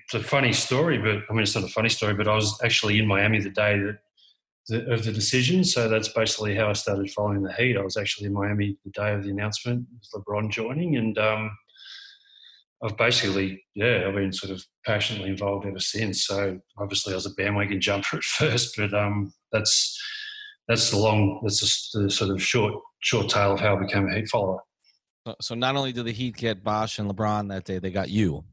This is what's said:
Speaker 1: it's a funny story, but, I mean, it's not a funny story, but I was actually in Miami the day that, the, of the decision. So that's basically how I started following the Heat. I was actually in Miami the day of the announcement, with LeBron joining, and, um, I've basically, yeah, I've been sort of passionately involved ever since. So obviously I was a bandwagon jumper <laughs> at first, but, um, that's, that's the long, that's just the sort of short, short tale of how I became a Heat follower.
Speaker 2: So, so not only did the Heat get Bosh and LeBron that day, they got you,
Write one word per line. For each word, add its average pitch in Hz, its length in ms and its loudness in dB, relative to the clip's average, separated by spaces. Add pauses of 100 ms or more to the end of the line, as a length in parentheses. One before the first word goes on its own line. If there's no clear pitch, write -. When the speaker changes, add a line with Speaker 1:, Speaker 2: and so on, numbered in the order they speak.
Speaker 1:
it's - 80 -10
a 117 120 0
funny 135 280 2
story, 127 440 2
but, 104 320 0
I 110 40 -2
mean, 110 80 2
it's 104 140 2
not 104 80 0
a 92 60 -6
funny 113 200 2
story, 104 240 0
but 104 140 0
I 107 80 4
was 107 280 0
actually 107 360 4
in 107 80 4
Miami 104 320 4
the 101 100 -2
day 104 300 2
that, 104 180 -2 (680)
the, 117 260 -2
of 107 100 0
the 110 80 0
decision. 127 520 4
So 120 260 2
that's 110 200 2
basically 110 460 0
how 107 140 2
I 104 40 2
started 101 380 -2
following 101 300 0
the 95 120 -2
Heat. 120 220 2
I 98 60 0
was 95 160 -4
actually 104 300 -4
in 98 60 -2
Miami 101 520 0
the 98 60 -16
day 104 220 -2
of 101 100 -4
the 98 80 -4
announcement, 107 560 -4 (260)
with 101 120 -10
LeBron 104 260 -2
joining, 135 440 -2
and, 110 220 0
um, 110 400 0 (1200)
I've 110 140 -4
basically, 98 640 2 (140)
yeah, 107 320 2
I've 98 80 0
been 98 160 0
sort 95 220 -6
of 92 100 -10 (220)
passionately 104 460 -2
involved 98 340 -2
ever 95 140 -6
since. 101 460 -2
So 98 340 -2 (180)
obviously 101 340 -4
I 92 40 -2
was 92 100 -4
a 95 60 -8
bandwagon 101 500 0
jumper 98 360 0
<laughs> - 0 -
at - 60 -4
first, - 540 0
but, 104 160 -2
um, 101 400 0 (180)
that's, - 480 2 (680)
that's 117 240 2
the 104 60 2
long, 104 460 4
that's 98 160 0
just - 340 0
the 101 160 2
sort 101 220 0
of 92 100 -2
short, 104 340 2 (260)
short - 280 2
tale 101 240 4
of 95 60 0
how 101 160 2
I 95 60 0
became 98 260 0
a 95 80 -2
Heat 110 140 -2
follower. 95 300 0 (680)
Speaker 2:
So, 113 140 -10
so - 140 -6
not 127 200 0
only 135 160 -2
did 120 140 -4
the 117 80 -4
Heat 120 240 -4
get 107 260 -2
Bosh 107 360 -2
and 104 120 -2
LeBron 104 380 0
that 95 160 -6
day, 95 140 -4
they 92 120 -4
got 95 180 -2
you, 92 440 0